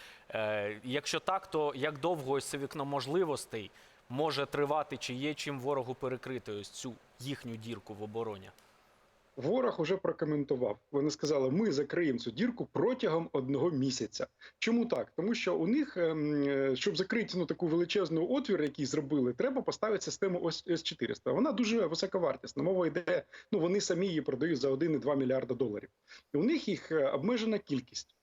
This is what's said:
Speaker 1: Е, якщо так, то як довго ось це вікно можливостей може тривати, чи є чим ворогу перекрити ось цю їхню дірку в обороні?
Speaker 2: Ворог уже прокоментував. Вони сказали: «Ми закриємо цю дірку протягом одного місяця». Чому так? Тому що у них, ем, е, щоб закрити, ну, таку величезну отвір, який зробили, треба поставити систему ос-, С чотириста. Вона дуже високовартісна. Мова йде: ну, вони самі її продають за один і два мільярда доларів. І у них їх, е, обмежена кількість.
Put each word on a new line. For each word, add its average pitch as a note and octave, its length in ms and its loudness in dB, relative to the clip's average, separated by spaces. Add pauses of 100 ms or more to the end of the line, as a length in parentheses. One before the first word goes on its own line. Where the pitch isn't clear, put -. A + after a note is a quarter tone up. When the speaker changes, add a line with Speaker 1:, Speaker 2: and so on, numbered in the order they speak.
(300)
Speaker 1:
Е, G#2+ 540 -2
якщо D3 360 -2
так, F#3+ 300 -2
то D3+ 260 0
як C#3+ 240 -4
довго D3 320 0
ось C#3 120 0
це - 140 -6
вікно C#3 260 -6
можливостей C#3 840 -2 (380)
може C#3 380 -2
тривати, C#3+ 500 -2
чи - 180 -8
є C#3+ 200 -2
чим C#3+ 260 -6
ворогу C3 340 -2
перекрити B2+ 580 -6
ось G2+ 160 -8
цю - 240 -10 (280)
їхню B2 360 -8
дірку A2 380 -10
в G2+ 80 -12
обороні? G#2+ 480 -8 (840)
Speaker 2:
Ворог G3+ 440 0
уже E3 160 2
прокоментував. C#3+ 840 0 (140)
Вони C#3+ 180 2
сказали: C#3+ 400 2
«Ми G3 220 4
закриємо C#3+ 460 0
цю A#2+ 120 -6
дірку G#3+ 420 -2
протягом E3+ 600 0
одного C#3 380 0
місяця». C3 560 0 (320)
Чому A#3 280 2
так? B2+ 300 0
Тому G3+ 180 0
що F3+ 220 0
у E3 100 2
них, C4 300 2
ем, D#3 520 2
е, C3+ 280 2
щоб E3+ 200 0
закрити, F#3 420 0
ну, E3+ 80 2
таку E3+ 200 0
величезну E3 640 2
отвір, A3 320 2
який C#3+ 240 0
зробили, C#3 460 2
треба C4 300 0
поставити G#3+ 420 0
систему F3 380 -2
ос-, E3 260 -2
С E3 140 0
чотириста. - 500 -2
Вона B3 200 2
дуже A3 340 2
високовартісна. E3 760 -2
Мова F3+ 240 2
йде: E3 360 0 (300)
ну, G#3 60 2
вони F3 220 4
самі F#3+ 260 2
її E3 140 0
продають C#3 400 0
за C3+ 80 4
один D3+ 260 2
і C#3 40 2
два C3+ 160 0
мільярда C3 400 2
доларів. A2+ 340 -2 (460)
І - 20 0
у D3+ 80 4
них C4+ 240 2
їх, E3+ 240 -4
е, D3 160 4
обмежена G#3+ 500 2
кількість. - 640 -6